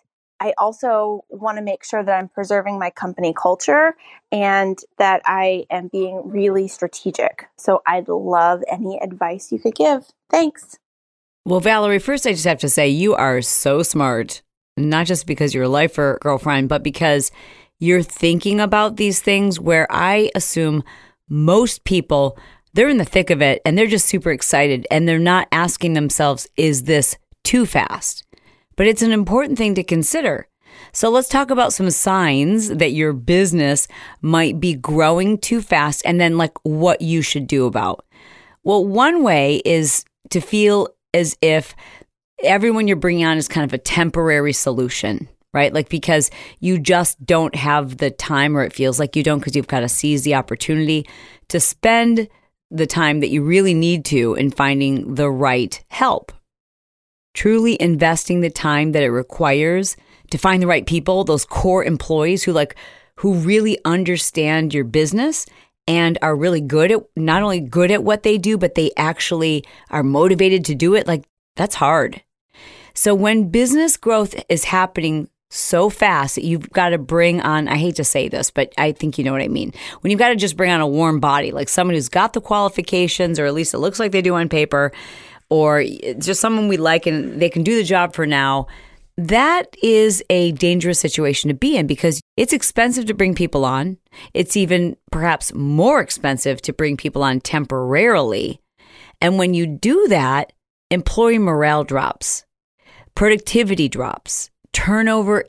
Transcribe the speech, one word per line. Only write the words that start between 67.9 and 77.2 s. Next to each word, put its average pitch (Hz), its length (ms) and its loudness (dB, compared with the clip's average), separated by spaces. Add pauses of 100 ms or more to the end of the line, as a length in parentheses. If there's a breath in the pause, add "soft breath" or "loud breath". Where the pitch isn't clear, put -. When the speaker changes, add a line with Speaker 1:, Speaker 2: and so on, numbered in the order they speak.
Speaker 2:
at 208 100 2
what 208 220 0
they 214 140 2
do, 202 200 0
but 175 160 0
they 160 220 0
actually 160 680 -2 (260 loud breath)
are 143 120 -2
motivated 180 640 2
to 151 100 -2
do 165 220 2
it, 208 100 0
like, 160 220 -4 (260)
that's 196 220 -4
hard. 147 460 0 (720 loud breath)
So 208 200 2
when 208 360 2
business 262 460 2
growth 214 380 0 (140)
is 165 160 0
happening 165 640 -2 (200)
so 180 400 0
fast 170 460 0
that - 100 -6
you've 165 260 -4
gotta 175 280 0
bring 170 420 0